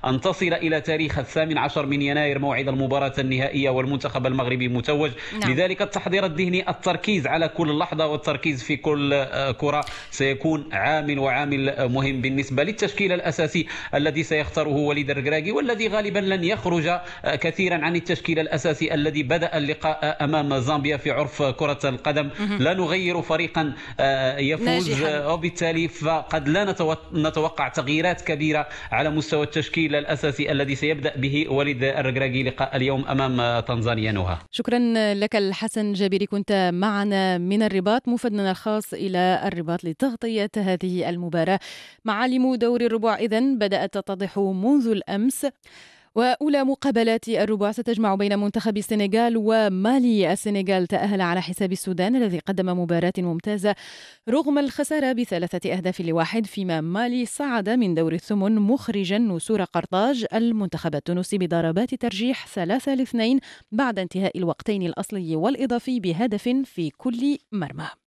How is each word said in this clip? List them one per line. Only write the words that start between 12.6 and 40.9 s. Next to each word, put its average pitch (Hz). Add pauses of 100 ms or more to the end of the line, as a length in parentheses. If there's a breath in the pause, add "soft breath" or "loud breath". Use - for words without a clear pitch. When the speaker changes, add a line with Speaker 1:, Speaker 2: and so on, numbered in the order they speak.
Speaker 1:
للتشكيل 196
الأساسي 165 (280 loud breath)
الذي 151
سيختاره 151
وليد 147
الركراكي، 147
والذي 240
غالبا 208
لن 190
يخرج، 175
آه، 143 (240 loud breath)
كثيرا 165
عن 170
التشكيل 170
الأساسي 156
الذي 151
بدأ 160
اللقاء، 151
آه، 151
أمام 143
زامبيا 143
في 139
عرف 143
كرة 143
القدم. 143 (100)
Speaker 2:
مهم. 208
Speaker 1:
لا 156
نغير 175
فريقا، 160 (280 loud breath)
آه، 135
يفوز، 156
Speaker 2:
ناجحا. 147
Speaker 1:
آه، 147
وبالتالي 165
فقد 156
لا 190
نتو-، 160
نتوقع 156
تغييرات 160
كبيرة 151 (240 loud breath)
على 139
مستوى 151
التشكيل 147
الأساسي 147
الذي 139
سيبدأ 147
به 139
وليد 139
الركراكي 135
لقاء 131
اليوم 135
أمام، 135
آه، 120
تنزانيا. 113
نهى. 90 (140)
Speaker 2:
شكرا 240 (360)
لك 208
الحسن 208
جابري، 196
كنت 196
معنا 196
من 190
الرباط، 208
مفدنا 208
الخاص 214
إلى 185
الرباط 175
لتغطية 220
هذه 185